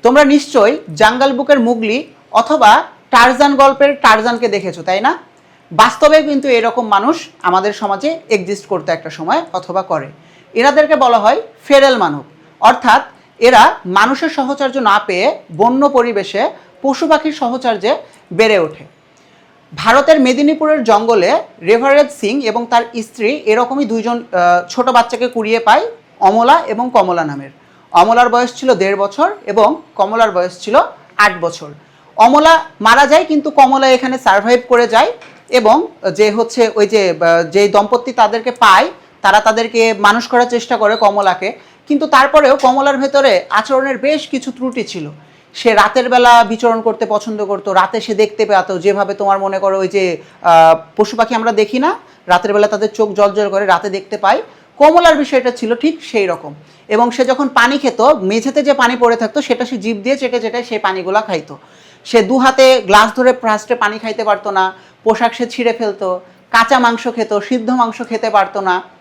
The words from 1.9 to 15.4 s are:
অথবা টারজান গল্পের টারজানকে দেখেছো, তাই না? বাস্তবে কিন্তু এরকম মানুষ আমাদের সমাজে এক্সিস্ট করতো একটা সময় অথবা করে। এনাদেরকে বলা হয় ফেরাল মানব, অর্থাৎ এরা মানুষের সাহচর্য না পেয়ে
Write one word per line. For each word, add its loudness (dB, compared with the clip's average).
অথবা 2
টারজান 4
গল্পের 2
টারজানকে 0
দেখেছো, -6
তাই -2
না? -2
বাস্তবে 4
কিন্তু -4
এরকম 0
মানুষ -2
আমাদের 0
সমাজে -6
এক্সিস্ট -4
করতো -6
একটা -6
সময় -4
অথবা -6
করে। -6
এনাদেরকে 2
বলা 2
হয় 0
ফেরাল 4
মানব, -4
অর্থাৎ 2
এরা 4
মানুষের 0
সাহচর্য -4
না 0
পেয়ে -2